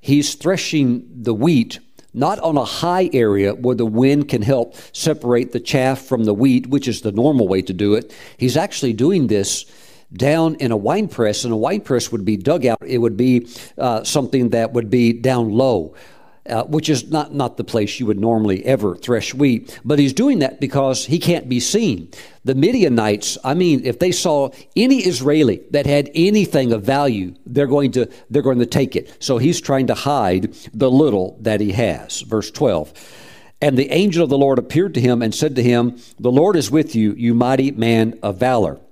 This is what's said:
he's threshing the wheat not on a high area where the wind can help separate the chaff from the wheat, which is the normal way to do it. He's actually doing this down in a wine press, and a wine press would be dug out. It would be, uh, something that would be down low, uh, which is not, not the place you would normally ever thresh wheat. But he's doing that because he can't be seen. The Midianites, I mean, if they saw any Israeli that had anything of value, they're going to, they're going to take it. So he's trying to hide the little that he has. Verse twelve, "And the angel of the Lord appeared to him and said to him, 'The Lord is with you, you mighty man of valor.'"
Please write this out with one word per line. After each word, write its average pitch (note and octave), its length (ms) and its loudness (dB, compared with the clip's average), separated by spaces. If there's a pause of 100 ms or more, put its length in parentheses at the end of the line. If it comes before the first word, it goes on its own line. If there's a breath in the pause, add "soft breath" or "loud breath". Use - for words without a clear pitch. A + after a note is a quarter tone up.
he's C#3+ 320 0
threshing D3 680 -2 (120)
the A#2 180 -4
wheat B2+ 460 2 (340 soft breath)
not D#3+ 260 -2
on D#3+ 180 -2
a A#2+ 80 0
high F3 480 -2
area G2+ 400 2
where B2 220 -2
the A#2 100 -2
wind C3+ 420 2
can A#2 140 -2
help A#2+ 340 -2 (160 loud breath)
separate B2+ 640 -2
the A#2 80 -6
chaff C3 400 -2
from A2+ 240 -2
the G#2+ 80 2
wheat, B2 340 2
which C#3 220 -2
is G#2+ 100 -6
the G#2+ 140 -4
normal A#2+ 340 2
way F#2+ 140 0
to - 100 -8
do G2+ 220 0
it. A2+ 180 -4 (240 loud breath)
He's B2+ 220 0
actually C#3 340 -2
doing C3+ 360 0
this G2+ 360 -2 (500 soft breath)
down D#3 480 0
in B2 100 0
a A2 60 0
wine D#3+ 320 -2
press, G#2+ 340 -2
and A#2 100 -2
a A2 40 0
wine E3+ 240 -2
press - 320 -2
would G#2 100 -6
be G#2+ 140 0
dug C3+ 280 0
out. A#2 120 2 (100)
It B2+ 120 -2
would A2+ 180 0
be, B2 280 2 (320 loud breath)
uh, A#2 280 -2
something B2 460 0
that A2+ 200 0
would A#2 180 -4
be A#2+ 220 4
down A#2 400 0
low, A2 440 0 (540 loud breath)
uh, A#2 140 -4
which D#3 240 -4
is C#3 240 -2
not, D3 240 -4
not B2+ 220 -4
the A#2+ 80 -8
place G#2 340 -4
you B2 60 -4
would G#2 120 0
normally G#2+ 460 0
ever G#2 320 0
thresh - 380 -4
wheat. C3 500 -2
But C#3+ 160 2
he's C#3 140 2
doing B3 260 2
that - 220 -2
because C3+ 460 -2
he D#3 120 -2
can't D#3+ 300 -2
be B2 100 0
seen. B2 480 -2 (380 loud breath)
The C3+ 100 0
Midianites, C3+ 880 2
I C3 100 -2
mean, D#3+ 300 2
if A#2+ 160 -4
they F3+ 140 0
saw C#3+ 380 -2 (260 loud breath)
any C4 220 4
Israeli D3 600 2 (120)
that C#3+ 140 0
had C#3+ 300 0
anything E3+ 560 2
of G#2+ 120 -2
value, A#2+ 500 0 (120)
they're C3+ 220 0
going C#3 240 2
to, B2 160 0 (220 loud breath)
they're C3+ 120 0
going B2 180 0
to A#2 60 2
take C3 300 -2
it. - 240 -4
So B2 200 -2
he's D#3 200 2
trying C3+ 280 0
to A#2 60 0
hide G#2 600 0 (180 loud breath)
the B2+ 160 2
little A#2+ 520 2
that G#2+ 180 -2
he G#2 140 -2
has. G2+ 480 -4
Verse A2 280 -4
twelve, F2+ 440 -2 (680 loud breath)
"And C#3+ 160 2
the C#3 140 0
angel E3+ 320 2
of C3+ 60 0
the C#3 80 2
Lord C3+ 200 4
appeared D#3+ 360 -2
to B2 80 0
him B2+ 200 2
and A2 140 -2
said D3+ 220 -2
to A#2 60 0
him, A#2+ 340 2 (200 loud breath)
'The B2 140 0
Lord E3+ 240 4
is A2+ 160 0
with D#3 240 0
you, G#2+ 220 2
you A#2 160 0
mighty C3 380 2
man A2+ 520 0
of G2 140 -4
valor.'" A2 420 0 (120)